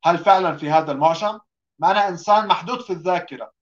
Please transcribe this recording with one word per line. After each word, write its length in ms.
هل 120
فعلًا 400
في 120
هذا 220
المعجم؟ 480
ما 120
أنا 160
إنسان 400
محدود 340
في 120
الذاكرة. 580